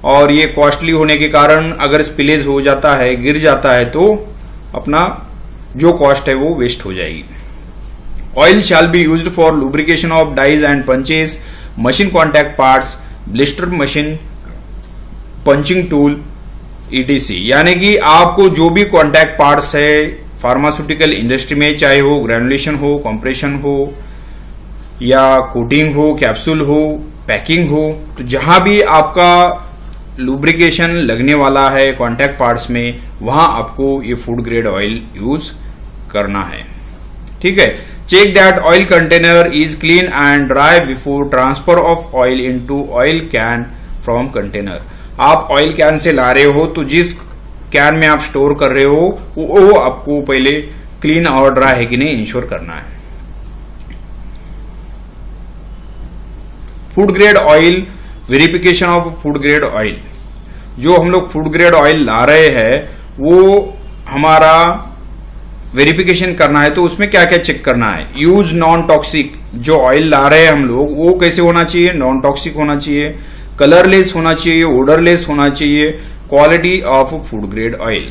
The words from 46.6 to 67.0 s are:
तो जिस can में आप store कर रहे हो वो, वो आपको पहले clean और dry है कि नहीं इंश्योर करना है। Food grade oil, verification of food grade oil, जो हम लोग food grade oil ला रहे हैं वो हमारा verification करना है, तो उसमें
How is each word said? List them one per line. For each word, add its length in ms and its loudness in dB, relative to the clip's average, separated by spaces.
तो 180 -6
जिस 280 0
can 220 4
में 140 2
आप 120 2
store 340 0
कर 180 0
रहे 120 2
हो 340 2
वो, 220 2
वो 180 8
आपको 420 -2
पहले 320 0
clean 240 2
और 280 4
dry 220 2
है 100 -2
कि 100 -2
नहीं 140 0
इंश्योर 340 -4
करना 280 -10
है। 260 -14
Food 160 2
grade 260 2
oil, 500 4
verification 580 2
of 140 2
food 440 -6
grade 300 0
oil, 160 -2
जो 180 4
हम 140 2
लोग 200 0
food 220 -4
grade 220 4
oil 300 4
ला 200 2
रहे 240 6
हैं 400 0
वो 560 4
हमारा 760 4
verification 600 2
करना 280 2
है, 80 4
तो 120 0
उसमें 280 -2